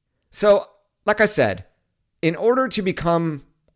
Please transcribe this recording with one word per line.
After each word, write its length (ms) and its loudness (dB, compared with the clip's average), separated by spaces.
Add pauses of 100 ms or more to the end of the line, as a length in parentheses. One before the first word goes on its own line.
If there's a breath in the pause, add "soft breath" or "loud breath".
(300)
So, 360 2 (400)
like 140 0
I 60 4
said, 380 -2 (560)
in 140 0
order 320 0
to 160 -4
become 640 -4 (320)